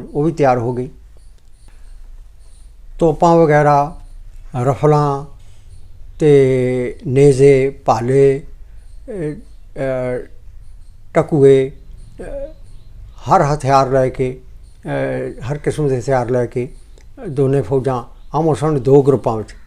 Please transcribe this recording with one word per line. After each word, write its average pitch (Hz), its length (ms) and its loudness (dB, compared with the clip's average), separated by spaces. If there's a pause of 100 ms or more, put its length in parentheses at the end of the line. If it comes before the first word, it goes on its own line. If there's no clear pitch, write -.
(140)
ਉਹ 143 100 -2
ਵੀ 165 80 0
ਤਿਆਰ 139 260 2
ਹੋ 120 160 -4
ਗਈ। 123 160 -6 (2000)
ਤੋਪਾਂ 170 360 2
ਵਗੈਰਾ, 147 640 2 (600)
ਰਫਲਾਂ 147 640 0 (920)
ਤੇ 131 800 2 (100)
ਨੇਜ਼ੇ, 135 640 6 (160)
ਭਾਲੇ, 135 560 2
ਅਹ, - 720 -18
ਅਹ, 135 1120 -6 (880)
ਟਕੂਏ, 139 560 4
ਅਹ, - 540 -18 (1080)
ਹਰ 175 120 4
ਹਥਿਆਰ 139 480 2
ਲੈ 131 200 2
ਕੇ, 131 320 -6 (440)
ਅਹ, 131 640 -6
ਹਰ 151 60 -4
ਕਿਸਮ 147 320 -2
ਦੇ 131 100 0
ਹਥਿਆਰ 120 300 -2
ਲੈ 123 160 0
ਕੇ 123 220 -6 (640)
ਦੋਨੇ 135 320 0
ਫੌਜਾਂ 131 420 -2 (340)
ਆਮੋ 156 160 2
ਸਾਹਮਣੇ 147 260 0
ਦੋ 135 220 6
ਗਰੁੱਪਾਂ 127 360 0
ਵਿੱਚ, - 180 -10 (120)